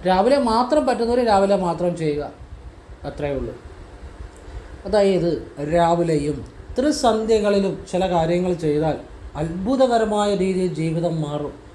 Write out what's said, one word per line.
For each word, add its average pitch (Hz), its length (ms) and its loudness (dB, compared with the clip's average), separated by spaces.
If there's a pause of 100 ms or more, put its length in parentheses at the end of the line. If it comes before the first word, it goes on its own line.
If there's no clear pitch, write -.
രാവിലെ 202 320 4
മാത്രം 247 460 2
പറ്റുന്നവർ 240 400 2
രാവിലെ 202 300 4
മാത്രം 175 420 0
ചെയ്യുക, 147 340 -2 (720)
അത്രയേ 143 340 -6
ഉള്ളൂ. 117 200 -6 (1300)
അതായത് 185 640 2 (220)
രാവിലെയും 165 720 2 (340)
ത്രിസന്ധ്യകളിലും 214 1120 2
ചില 185 200 0
കാര്യങ്ങൾ 175 420 2
ചെയ്താൽ 156 440 0 (380)
അത്ഭുതകരമായ 208 1000 0
രീതിയിൽ 185 380 0
ജീവിതം 160 480 -2
മാറും, 147 320 -6 (220)